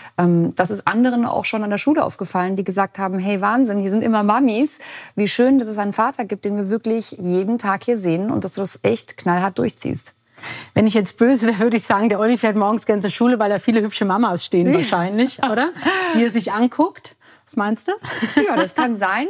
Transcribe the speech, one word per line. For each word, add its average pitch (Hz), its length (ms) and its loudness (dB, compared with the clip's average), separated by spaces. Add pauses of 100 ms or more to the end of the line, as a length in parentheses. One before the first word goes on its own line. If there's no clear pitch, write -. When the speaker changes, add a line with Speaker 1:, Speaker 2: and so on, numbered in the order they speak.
(180)
Speaker 1:
ähm, 175 380 2
das 175 160 0
ist 196 160 -4
anderen 233 380 2
auch - 200 -2
schon 214 180 -4
an 208 60 -4
der 208 80 0
Schule 302 260 2
aufgefallen, 185 520 -4
die 196 80 -4
gesagt 190 340 -2
haben, 190 220 -4
"Hey, 196 200 -2
Wahnsinn, 208 380 2
hier 196 140 -2
sind 220 100 2
immer 220 220 2
Mamis. 240 560 2 (360)
Wie 202 120 2
schön, 254 320 4
dass 226 80 0
es 214 100 -8
einen 202 160 -2
Vater 226 320 -2
gibt, 196 180 -6
den 208 140 -2
wir 196 120 -4
wirklich 226 420 -2
jeden 185 480 -2
Tag 196 240 -2
hier 240 160 0
sehen 185 320 0
und 196 120 -2
dass 190 100 -6
du 196 80 -6
das - 200 -4
echt - 360 -2
knallhart 185 420 -2
durchziehst." - 560 -6 (600)
Speaker 2:
Wenn 208 100 4
ich 208 80 2
jetzt 214 240 0
böse 233 300 4
wäre, 220 120 0
würde 226 180 2
ich 190 60 -2
sagen, 214 260 2
der 196 100 0
Olli 226 180 2
fährt 214 180 0
morgens 214 300 0
gern 208 160 2
zur 202 80 0
Schule, 240 300 2
weil 208 100 2
da 202 80 0
viele 226 240 2
hübsche 208 240 -2
Mamas 196 400 0
stehen 175 220 2
Speaker 1:
Ja. 277 80 4
Speaker 2:
wahrscheinlich, 208 640 0
oder? 254 320 0 (420)
Die 226 100 4
er 233 60 2
sich 208 220 -2
anguckt. - 640 0 (300)
Was - 120 -12
meinst 214 300 -2
du? 359 40 -2 (500)
Speaker 1:
Ja, 359 140 0
das - 180 0
kann 240 240 -2
sein, 202 320 -2